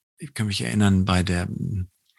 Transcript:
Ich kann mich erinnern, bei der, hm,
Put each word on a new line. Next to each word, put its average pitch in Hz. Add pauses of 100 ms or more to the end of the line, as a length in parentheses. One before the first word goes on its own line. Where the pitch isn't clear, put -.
(180)
Ich -
kann 107
mich 98
erinnern, 95
bei 92
der, 90
hm, 90 (300)